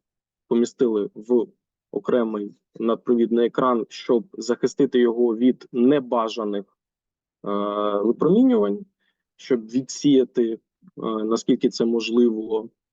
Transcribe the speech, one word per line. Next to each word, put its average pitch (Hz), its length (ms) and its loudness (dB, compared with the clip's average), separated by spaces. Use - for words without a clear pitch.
помістили 113 680 0
в 113 320 0
окремий 110 640 -2
надпровідний 117 680 0
екран, 123 420 0
щоб - 440 -2
захистити 120 640 -2
його 117 380 2
від 123 340 0
небажаних, 117 920 0
е, - 840 -18
випромінювань, 208 800 2
щоб 117 300 -4
відсіяти, 123 880 0
е, 110 60 -10
наскільки 117 460 0
це - 160 -2
можливо, 113 840 0